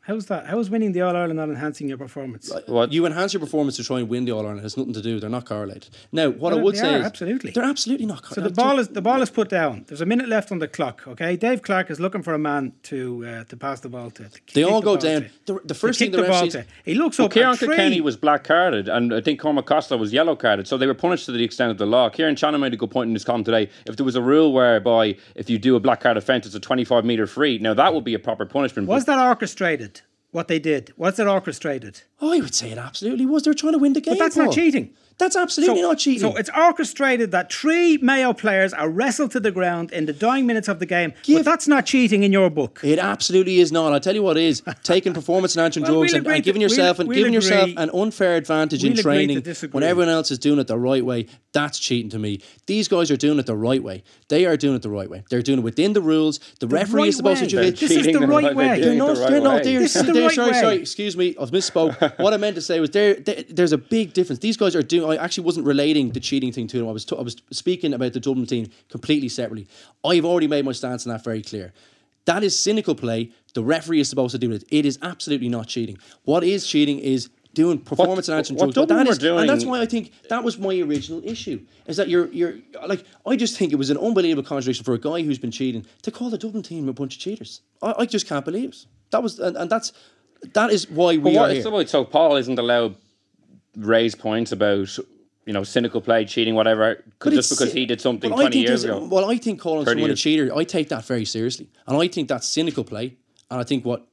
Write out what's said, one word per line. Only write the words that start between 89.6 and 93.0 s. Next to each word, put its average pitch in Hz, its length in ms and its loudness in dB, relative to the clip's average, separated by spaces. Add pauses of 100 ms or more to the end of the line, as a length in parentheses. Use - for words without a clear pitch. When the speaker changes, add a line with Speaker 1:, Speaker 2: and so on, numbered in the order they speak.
Speaker 2:
that's, 220 220 -2 (640)
that 214 180 2
is 202 180 0
why 170 240 2
we 160 60 2
Speaker 3:
But 151 140 4
what - 180 6
Speaker 2:
are - 20 0
Speaker 3:
is 127 100 -2
Speaker 2:
here. 214 80 -4
Speaker 3:
the, 202 160 0
so 139 160 0
Paul 151 340 4
isn't 127 220 -2
allowed 117 360 0 (800)